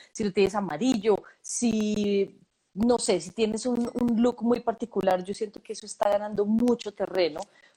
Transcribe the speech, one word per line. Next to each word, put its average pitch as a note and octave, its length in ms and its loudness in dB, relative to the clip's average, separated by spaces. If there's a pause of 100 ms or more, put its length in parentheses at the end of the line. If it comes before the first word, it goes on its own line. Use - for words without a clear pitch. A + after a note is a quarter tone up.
(120)
si A3 120 -6
lo G3 80 -2
tienes F#3+ 220 2
amarillo, G3+ 680 0 (180)
si, G#3 1000 0 (360)
no A#3 240 2
sé, F#3+ 220 2
si E3+ 100 -12
tienes A3 360 -2
un, A#3+ 280 -2
un A#3+ 280 0
look A#3+ 200 2
muy A#3+ 180 2
particular. F#3+ 640 -2
Yo G3 80 -8
siento G#3 300 -8
que - 100 -14
eso G#3 140 -14
está G#3 240 -2
ganando G#3 340 0
mucho A3+ 480 2
terreno, F3 480 -2 (360)